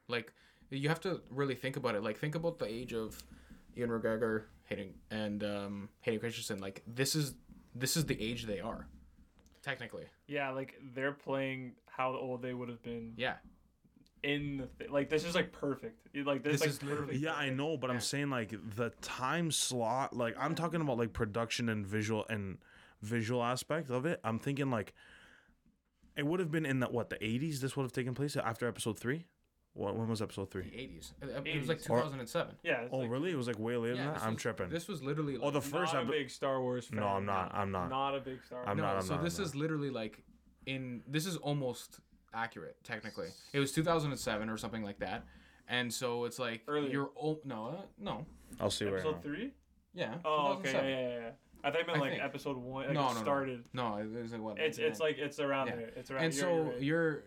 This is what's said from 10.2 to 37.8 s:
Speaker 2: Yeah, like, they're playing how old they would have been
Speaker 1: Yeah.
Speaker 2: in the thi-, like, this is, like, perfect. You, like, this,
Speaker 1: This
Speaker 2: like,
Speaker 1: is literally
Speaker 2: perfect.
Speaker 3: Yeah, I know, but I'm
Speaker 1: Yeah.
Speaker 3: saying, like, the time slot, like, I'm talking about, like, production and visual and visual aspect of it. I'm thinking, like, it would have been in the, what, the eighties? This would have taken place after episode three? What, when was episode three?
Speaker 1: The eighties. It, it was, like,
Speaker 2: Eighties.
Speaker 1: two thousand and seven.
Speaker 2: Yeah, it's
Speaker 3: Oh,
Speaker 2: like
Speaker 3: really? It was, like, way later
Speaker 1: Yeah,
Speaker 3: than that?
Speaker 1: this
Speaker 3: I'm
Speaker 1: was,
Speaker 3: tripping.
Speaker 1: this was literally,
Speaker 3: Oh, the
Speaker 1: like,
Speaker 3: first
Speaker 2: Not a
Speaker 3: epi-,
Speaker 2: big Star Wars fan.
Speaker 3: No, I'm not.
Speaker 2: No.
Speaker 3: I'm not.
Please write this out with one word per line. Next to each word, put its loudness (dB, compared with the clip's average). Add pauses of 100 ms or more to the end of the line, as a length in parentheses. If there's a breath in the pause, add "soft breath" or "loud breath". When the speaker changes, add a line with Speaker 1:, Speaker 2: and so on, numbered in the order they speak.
Speaker 2:
Yeah, 0
like, -4 (200)
they're 2
playing -2 (120)
how 0
old -2
they -4
would -4
have -10
been -8
Speaker 1:
Yeah. 0 (880)
Speaker 2:
in 0
the -4
thi-, -10
like, 2
this 4
is, -2
like, 2
perfect. -4
You, 0
like, 4
this, 4
Speaker 1:
This 4
Speaker 2:
like, 6
Speaker 1:
is -4
literally -2
Speaker 2:
perfect. 0
Speaker 3:
Yeah, 0
I 0
know, 2
but 0
I'm 2
Speaker 1:
Yeah. 2
Speaker 3:
saying, 0
like, 0 (220)
the 2 (120)
time 2
slot, 2
like, 2
I'm 2
talking 2
about, 4
like, 4
production 0
and 0
visual 2
and -2 (440 loud breath)
visual 2
aspect 0
of 2
it. 0
I'm 2
thinking, 0
like, 0 (1200 loud breath)
it 0
would 2
have 0
been 2
in 4
the, 2
what, 0
the -4
eighties? 0
This -2
would 2
have -4
taken 0
place -2
after 0
episode -2
three? -2 (460)
What, -2
when 0
was 0
episode -4
three? -2
Speaker 1:
The -12
eighties. -12
It, -8
it -6 (300)
was, -2
like, 4
Speaker 2:
Eighties. -10
Speaker 1:
two 4
thousand 4
and -6
seven. -2
Speaker 2:
Yeah, 4
it's -4
Speaker 3:
Oh, 0
Speaker 2:
like 2
Speaker 3:
really? 2
It 0
was, 0
like, 0
way 0
later 2
Speaker 1:
Yeah, -2
Speaker 3:
than 0
that? -2
Speaker 1:
this -2
Speaker 3:
I'm 2
Speaker 1:
was, -4
Speaker 3:
tripping. 0
Speaker 1:
this -4
was -4
literally, 0
Speaker 3:
Oh, 2
the 2
Speaker 1:
like, -4
Speaker 3:
first 2
Speaker 2:
Not 4
a 0
Speaker 3:
epi-, 0
Speaker 2:
big -2
Star 0
Wars 0
fan. -2
Speaker 3:
No, 4
I'm 4
not. 2
Speaker 2:
No. 0
Speaker 3:
I'm 2
not. 0